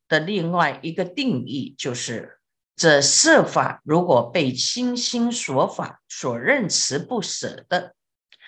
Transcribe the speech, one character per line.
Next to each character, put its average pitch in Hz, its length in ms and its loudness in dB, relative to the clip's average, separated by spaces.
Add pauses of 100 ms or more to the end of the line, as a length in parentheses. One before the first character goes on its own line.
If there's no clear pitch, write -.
的 156 120 2
另 170 320 -4
外 151 300 0
一 160 100 -8
个 175 140 -4
定 196 400 -4
义 127 320 -8
就 123 160 -6
是， 117 440 -10 (380)
这 151 240 6
色 277 420 6
法 - 400 -2
如 165 220 2
果 123 260 4
被 135 240 0
心 247 400 -2
心 240 380 -2
所 - 340 0
法 - 400 -10
所 120 320 -6
认 208 300 0
持 - 300 -2
不 226 240 -6
舍 - 440 -10
的， 180 280 -4 (540)